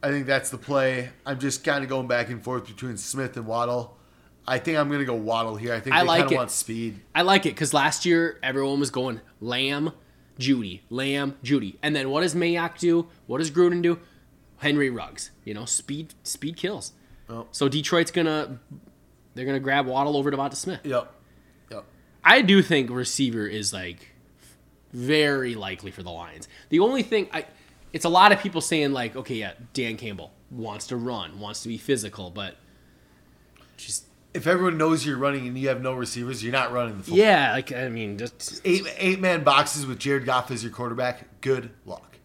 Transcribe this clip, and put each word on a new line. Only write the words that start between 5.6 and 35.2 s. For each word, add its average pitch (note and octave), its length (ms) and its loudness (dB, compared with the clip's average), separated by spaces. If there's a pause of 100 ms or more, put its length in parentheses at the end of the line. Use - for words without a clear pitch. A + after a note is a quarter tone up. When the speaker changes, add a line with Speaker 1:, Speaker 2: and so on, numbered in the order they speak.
Speaker 1:
I A2+ 80 -4
think C3+ 120 0
Speaker 2:
I E3 100 6
Speaker 1:
they F3 40 4
Speaker 2:
like E3+ 140 4
Speaker 1:
kinda C#3 140 4
Speaker 2:
it. - 20 2
Speaker 1:
want B2 140 -2
speed. A2+ 500 -6 (120)
Speaker 2:
I E3 100 2
like F#3+ 220 6
it D3 120 -2
'cause D#3 160 -2
last D3 320 2
year E3 360 2
everyone C#3 380 -2
was C3+ 120 0
going B2+ 280 -4 (220)
Lamb, C3+ 500 -2 (480)
Jeudy, A#2 500 -2
Lamb, C#3 540 -2
Jeudy. A#2+ 400 0
And D3+ 100 0
then C3+ 180 -2
what D3 100 0
does F3 120 0
Mayock E3+ 440 0
do? E3+ 300 2 (180)
What B2+ 140 -4
does D#3+ 120 -2
Gruden F3 300 4
do? E3+ 180 2 (600)
Henry C#3+ 300 2
Ruggs. F#2 420 -10 (120)
You G#2+ 100 -10
know, G#2+ 120 -10
speed, D3+ 480 -6 (100)
speed - 320 -8
kills. F3+ 380 -6 (360)
Speaker 1:
Oh. A#2 220 -12
Speaker 2:
So - 160 2
Detroit's D#3 440 2
gonna, D#3 480 0 (760)
they're B2+ 100 -8
gonna C3+ 140 -2
grab C3+ 260 2
Waddle C#3 320 2
over C#3+ 140 2
Devonta C#3 240 -2
Smith. - 280 -6
Speaker 1:
Yep. B2+ 280 -2 (600)
Yep. A2 120 -14 (400)
Speaker 2:
I A#3 180 10
do G3 200 8
think C#3 280 4
receiver A#2+ 580 -2
is, G2 260 -4
like, F2+ 400 -10 (800)
very C3+ 640 2
likely F#2+ 360 -8
for F#2+ 120 -14
the F2 80 -12
Lions. D#2+ 360 -14 (220)
The D#3 100 4
only A#3+ 240 4
thing, G#3 300 -2
I, D#3 120 -6 (480)
it's D#3+ 120 -6
a E3+ 40 2
lot F#3 220 10
of G3 80 6
people F3 220 -2
saying, D3 320 0
like, A#2+ 220 -4
"Okay, B2+ 200 -8
yeah, G#2 180 -6 (200)
Dan A#2 240 -4
Campbell G2 340 -12 (180)
wants A2 380 -10
to B2+ 100 -6
run, G#2+ 420 -8
wants G#2 240 -10
to - 40 -10
be A2+ 100 -6
physical," G#2 540 -4
but F#2+ 240 -10 (1200)
just - 280 -10 (280)
Speaker 1:
If E3 140 -6
everyone F3+ 300 2
knows D#3 280 2
you're C#3+ 120 -2
running C3+ 300 0